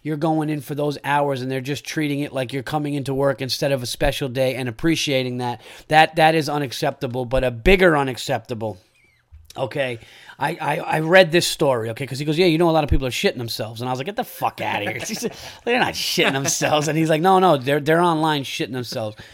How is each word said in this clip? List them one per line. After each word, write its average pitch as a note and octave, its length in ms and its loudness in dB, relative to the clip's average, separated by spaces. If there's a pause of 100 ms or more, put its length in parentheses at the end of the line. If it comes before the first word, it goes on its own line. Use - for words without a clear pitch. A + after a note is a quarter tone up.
you're D3+ 160 -4
going D#3 320 0
in D3+ 100 -2
for D3 140 -10
those C#3+ 300 -2
hours C#3+ 400 2
and C3 80 -4
they're C3 100 -2
just C3 240 -6
treating C#3+ 360 -2
it D3 120 -6
like C3 180 -4
you're C3 120 -6
coming D3 320 -4
into C#3 180 -4
work C#3 300 0
instead C#3 280 -2
of B2+ 120 0
a - 20 -6
special C#3 420 -2
day C3 280 0
and B2+ 120 -4
appreciating C3 720 0
that, A#2+ 240 -4 (260)
that, D#3+ 280 4
that D#3+ 180 6
is D3+ 160 0
unacceptable. C#3 760 -4
But B2+ 180 0
a B2+ 80 0
bigger F3 440 4
unacceptable. A#2 840 -4 (800)
Okay, B2+ 440 -4 (400)
I, D#3+ 220 -4
I, D3+ 180 -2
I D#3+ 220 -2
read E3+ 300 8
this E3 160 4
story, B2 420 0
okay, A#2 160 -6
'cause B2+ 140 -6
he D3+ 40 -6
goes, D3+ 140 0
"Yeah, F#3 80 4
you D#3+ 140 4
know, E3+ 100 4
a - 20 4
lot D#3+ 120 2
of C#3+ 60 -2
people C#3 180 2
are B2 40 -4
shitting F#3 280 -2
themselves." A2+ 420 -8
And B2+ 80 -6
I - 20 -4
was B2+ 80 -2
like, C#3 60 -8
"Get G#3 100 -8
the B3 80 -4
fuck - 380 -6
outta - 300 -4
here." - 80 -8
<laughs> - 60 -8
He G#3+ 100 -8
said, - 180 -6 (320)
"They're A#3+ 140 0
not E3+ 160 0
shitting - 380 0
themselves." C#3 540 0
And D3+ 80 0
he's D#3+ 140 2
like, D#3+ 120 4
"No, F#3+ 180 6
no, F3 180 6
they're, C#3 220 0
they're D#3+ 200 2
online D#3 440 2
shitting B2 300 -6
themselves." A#2 440 -6 (160)